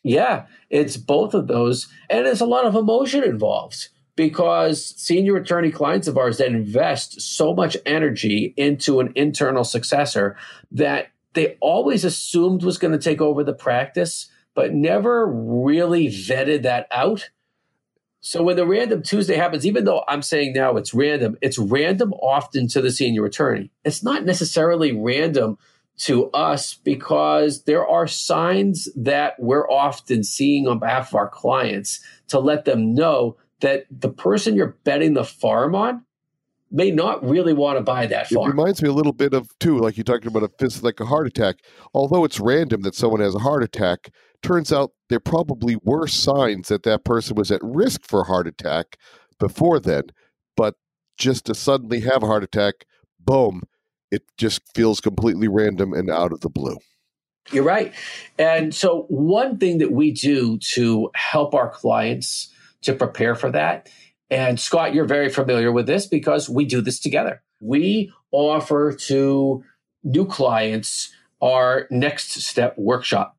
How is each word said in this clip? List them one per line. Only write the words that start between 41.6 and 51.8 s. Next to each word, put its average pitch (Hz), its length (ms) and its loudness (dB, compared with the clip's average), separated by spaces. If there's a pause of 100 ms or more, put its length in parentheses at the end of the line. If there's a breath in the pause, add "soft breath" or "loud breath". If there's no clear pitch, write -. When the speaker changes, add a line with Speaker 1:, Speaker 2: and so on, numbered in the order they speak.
Speaker 2:
Although 156 320 2
it's 123 160 -4
random 123 400 0
that 98 140 -4
someone 110 260 0
has 98 120 2
a 104 60 -4
heart 135 240 0
attack, - 460 -4 (320 soft breath)
turns 170 320 0
out 139 180 0 (160)
there 117 140 -2
probably 123 600 -2
were 147 260 0
signs 123 600 0
that 104 160 -2
that 107 220 0
person 117 320 -2
was 101 140 0
at 95 120 0
risk 156 420 -2
for 101 140 0
a 90 60 0
heart 90 220 0
attack 80 500 -6 (420 soft breath)
before 156 400 2
then. 76 240 -2 (540)
But 107 180 0 (420)
just 127 280 -2
to 110 100 -4
suddenly 120 460 -2